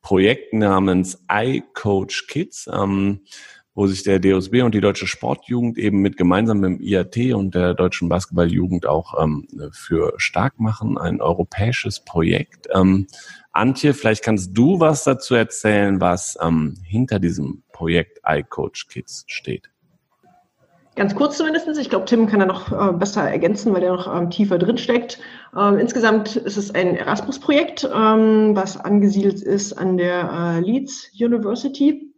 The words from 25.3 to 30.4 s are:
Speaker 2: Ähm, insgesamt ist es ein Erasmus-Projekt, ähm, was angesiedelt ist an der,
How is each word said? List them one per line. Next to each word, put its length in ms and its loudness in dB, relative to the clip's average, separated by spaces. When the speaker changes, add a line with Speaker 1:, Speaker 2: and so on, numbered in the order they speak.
Speaker 2:
Ähm, 220 4
insgesamt 560 0
ist 220 -4
es 180 -6
ein 220 0
Erasmus-Projekt, 880 -2
ähm, 720 4
was 200 -4
angesiedelt 640 2
ist 340 -2
an 220 -2
der, 600 -2